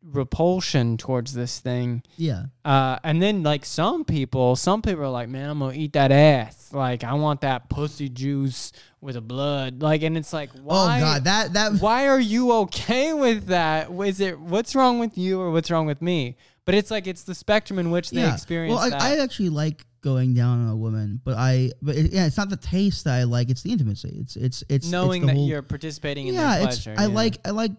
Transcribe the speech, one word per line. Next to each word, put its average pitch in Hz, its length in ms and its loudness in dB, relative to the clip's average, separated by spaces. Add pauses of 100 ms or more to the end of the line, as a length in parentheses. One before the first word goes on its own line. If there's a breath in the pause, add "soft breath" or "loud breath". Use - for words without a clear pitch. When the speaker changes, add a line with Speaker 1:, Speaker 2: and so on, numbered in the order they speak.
Speaker 1:
repulsion 143 920 0
towards 127 380 -4
this 120 260 -6
thing? 123 420 -4 (140)
Speaker 2:
Yeah. 139 300 -4 (180)
Speaker 1:
Uh, 135 400 2
and 160 180 2
then, 196 220 0
like, 147 200 0
some 247 400 -2
people, 127 520 2
some 202 260 0
people 170 220 -2
are 135 40 -2
like, 120 200 -6
"Man, 135 220 -8
I'm 151 100 -4
gonna 131 160 -2
eat 151 160 -4
that 139 180 4
ass. 139 640 4
Like, 127 320 -4
I 120 100 -4
want 147 280 0
that 131 260 -2
pussy 147 400 -6
juice 135 640 -4 (280 loud breath)
with 135 140 -12
the 120 60 -8
blood." 131 600 -6
Like, 151 220 2
and 160 160 0
it's 151 140 -8
like, 147 180 -8 (140)
why 170 320 4
Speaker 2:
Oh, 131 80 2
God, 147 200 0
that, 202 280 2
that 208 220 2
Speaker 1:
why 220 340 4
are 269 100 6
you 240 340 2
okay 240 600 0
with 233 340 0
that? 160 460 2
Is 190 260 -4
it, 180 220 -2
what's 175 340 -2
wrong 254 240 6
with 233 180 -2
you 185 240 0
or 175 120 -2
what's 160 180 0
wrong 160 160 2
with 147 160 -4
me? 160 340 -2 (280 soft breath)
But 180 100 2
it's 208 160 2
like, 208 160 -4
it's 185 160 -10
the 180 140 -10
spectrum 208 420 0
in 170 140 0
which 175 180 -2
they 247 120 0
Speaker 2:
Yeah. 170 120 4
Speaker 1:
experience 165 400 -2
Speaker 2:
Well, - 100 2
I, 254 60 2
Speaker 1:
that. 139 120 -4
Speaker 2:
I 285 160 2
actually 247 320 -2
like 156 360 -2 (160)
going 127 320 2
down 120 300 4
on 113 40 0
a 110 80 -2
woman, 110 480 -4
but 127 120 -4
I, 127 340 2 (120)
but 139 140 -4
it, 156 160 2
yeah, 185 140 2
it's 143 100 0
not 202 120 -2
the 190 80 -4
taste 190 480 -2
that 131 100 0
I 123 100 2
like, 120 260 0
it's 127 120 -2
the 190 100 -6
intimacy. 117 480 -2
It's, - 160 -10
it's, 127 320 -4
it's, 139 200 0
Speaker 1:
Knowing 180 340 0
Speaker 2:
it's 147 40 4
the 131 60 6
Speaker 1:
that 139 60 4
Speaker 2:
whole 143 100 2
Speaker 1:
you're 143 140 -4
participating 143 680 -6
in 370 60 -2
Speaker 2:
Yeah, 285 240 2
Speaker 1:
their 202 100 2
Speaker 2:
it's, 208 160 -2
Speaker 1:
pleasure, - 160 -10
Speaker 2:
I 208 60 2
Speaker 1:
yeah. 208 80 0
Speaker 2:
like, 220 300 0
I 190 60 -6
like 214 280 -2